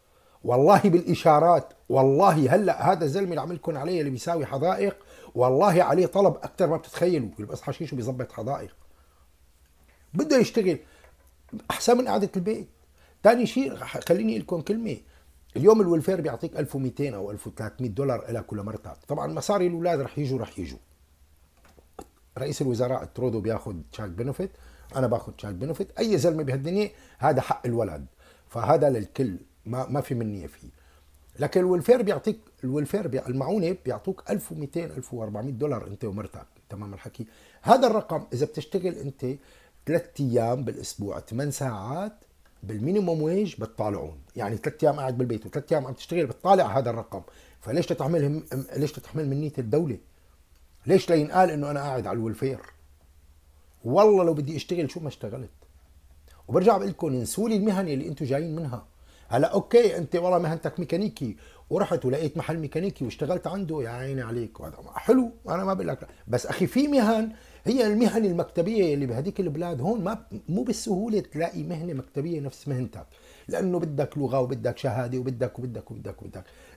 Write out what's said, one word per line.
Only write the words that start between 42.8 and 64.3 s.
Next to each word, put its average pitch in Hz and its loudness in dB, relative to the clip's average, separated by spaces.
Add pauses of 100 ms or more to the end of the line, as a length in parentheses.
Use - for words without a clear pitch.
ويج 175 0
بتطالعون، 95 -4 (180)
يعني 107 -4
ثلاث - -6
أيام 143 6
قاعد 131 -4
بالبيت 120 -2
وثلاث 143 -4
أيام 139 0
عم 135 -8
تشتغل 170 -2
بتطالع 147 4
هذا 123 0
الرقم، 110 -6 (400)
فليش 123 -2
تتحمل 156 0
هم-، 151 -2 (340)
ليش 147 -2
تتحمل - -6
منية 143 -4
الدولة؟ 131 0 (880)
ليش 180 4
لينقال 175 4
إنه 147 -2
أنا 147 -2
قاعد 135 -4
على 117 -4
الويلفير؟ 107 -4 (1300)
والله 190 6
لو 165 4
بدي 151 -4
أشتغل 165 -4
شو - -10
ما 160 -8
اشتغلت. 123 -10 (1000)
وبرجع 190 6
بقول 202 -2
لكم 170 -4
انسوا 135 -2
لي 220 0
المهن 196 0
اللي 139 -4
أنتوا 139 -6
جايين 151 -2
منها. 135 -8 (420)
هلا 135 2
أوكي، 196 4
أنت 170 -4
والله 180 2
مهنتك 165 -2
ميكانيكي 165 -4 (320)
ورحت 175 0
ولقيت 143 -2
محل 165 -4
ميكانيكي 160 -4
واشتغلت 151 -4
عنده، 160 -4
يا 113 -6
عيني 131 -6
عليك، 117 -8